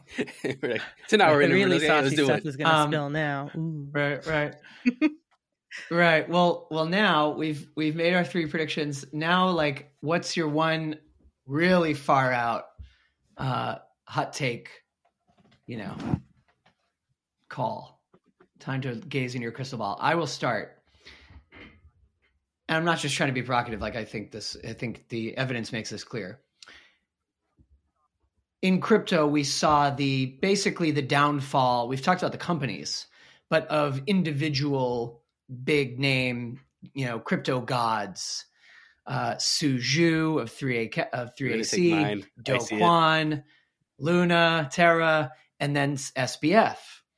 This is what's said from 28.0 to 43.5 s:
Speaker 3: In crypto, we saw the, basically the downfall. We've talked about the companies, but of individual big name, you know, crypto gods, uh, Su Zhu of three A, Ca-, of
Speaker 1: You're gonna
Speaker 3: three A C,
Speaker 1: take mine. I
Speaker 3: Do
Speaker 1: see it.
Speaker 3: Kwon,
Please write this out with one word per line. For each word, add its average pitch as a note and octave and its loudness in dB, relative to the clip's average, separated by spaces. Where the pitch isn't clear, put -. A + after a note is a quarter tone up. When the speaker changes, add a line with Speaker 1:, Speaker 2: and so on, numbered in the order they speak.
Speaker 3:
In F#3+ 4
crypto, G3+ 2
we D3 2
saw D3 4
the, C3+ -2
basically F#3+ 0
the C#3+ 0
downfall. C3+ 2
We've C3 -4
talked F3+ 2
about C#3 -2
the - -10
companies, A#2+ -6
but D#3+ 2
of D3 0
individual C#3 -2
big C#3 0
name, B2+ -2
you C3+ -6
know, A#2 -4
crypto C#3 -2
gods, A2+ -4
uh, B2 -4
Su C3+ 0
Zhu D#3+ 2
of A2+ -6
three B2+ -4
A, A2+ -2
Ca-, D#3+ -4
of A#2+ -6
Speaker 1:
You're C3 -2
gonna A2+ -2
Speaker 3:
three - -
A - -
C, F3 2
Speaker 1:
take D#3+ 4
mine. G#2 -2
I A#2+ -20
Speaker 3:
Do B2+ 2
Speaker 1:
see A2 -6
it. G#2 0
Speaker 3:
Kwon, D#3 4